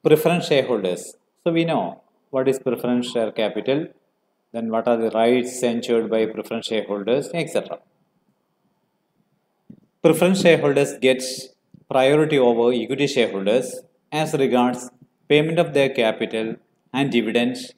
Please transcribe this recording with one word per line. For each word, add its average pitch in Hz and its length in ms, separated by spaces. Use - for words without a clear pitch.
preference 160 420
shareholders. 113 560
So 170 60
we 165 140
know 131 360
what 131 140
is 135 120
preference 123 520
share 113 200
capital, 113 560
then 113 160
what 110 180
are 120 100
the 113 140
rights 120 520
ensured 117 460
by 110 160
preference 107 420
shareholders, 107 640
et 170 160
cetera. - 300
Preference 175 380
shareholders 147 580
get 127 220
priority 147 480
over 120 340
equity 123 340
shareholders 110 600
as 151 220
regards 123 560
payment 160 320
of 156 140
their 139 160
capital 113 640
and 135 180
dividends 120 480